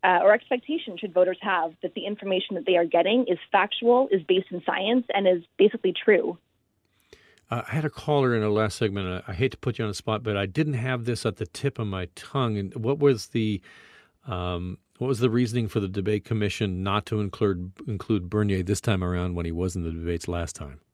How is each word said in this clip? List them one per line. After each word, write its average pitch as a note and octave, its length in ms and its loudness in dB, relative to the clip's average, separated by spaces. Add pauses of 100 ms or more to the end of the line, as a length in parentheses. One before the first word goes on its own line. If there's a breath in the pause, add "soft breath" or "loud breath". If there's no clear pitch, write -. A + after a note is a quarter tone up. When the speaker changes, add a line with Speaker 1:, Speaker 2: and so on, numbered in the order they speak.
Speaker 1:
uh, F#3 200 6
or G3+ 100 8
expectation B3 640 -2
should F#3 160 -8
voters F#3 280 4
have E3+ 400 -2
that F3 120 -6
the C3+ 120 -8
information G3 500 -4
that - 100 -6
they F#3 100 4
are E3+ 100 4
getting F#3+ 420 2
is F3 100 0 (140)
factual, A#3 600 4
is F#3+ 160 2
based F#3 240 2
in F3+ 140 -6
science, G#3+ 480 0
and G3 140 2
is F3+ 160 4 (140)
basically G3 360 4
true. F3 440 2 (1120 soft breath)
Speaker 2:
Uh, A#2 180 -2
I - 40 -10
had D3+ 140 -2
a D3+ 40 0
caller C#3 460 2
in A2 60 2
the G#2+ 80 2
last G#2+ 280 2
segment. G2 500 -2
I, - 40 -10
I - 20 -8
hate B2+ 180 0
to - 60 -16
put - 220 -4
you A2+ 60 -2
on G#2 60 -2
the F#2+ 40 -6
spot, A2 260 -2
but A2 140 -2
I G2+ 120 0
didn't D3+ 260 -2
have B2 320 -2
this A#2+ 200 -4
at G#2+ 120 0
the G#2 80 -4
tip - 340 -6
of A2 80 -4
my F#2 280 -4
tongue. A#2+ 420 -2
And G2 180 -6
what C3 240 -2
was C#3 280 4
the, G#2+ 340 0 (680 soft breath)
um, F2+ 520 -6 (180)
what B2 100 -4
was B2+ 120 0
the B2 100 0
reasoning A#2 380 0
for A2 120 -2
the G2 80 -2
debate F2+ 380 -2
commission G2+ 580 -2
not G2+ 240 0
to G#2+ 140 -2
include, F#2+ 500 -2 (160)
include G2 420 -2
Bernier G2+ 340 0
this F#2+ 180 -2
time F#2+ 220 0
around F2+ 320 -2
when F2 100 -4
he E2+ 60 -4
was F2 240 -2
in F2 80 -4
the E2 80 -4
debates E2 360 -4
last F2 280 -4
time? D2 260 -14 (120)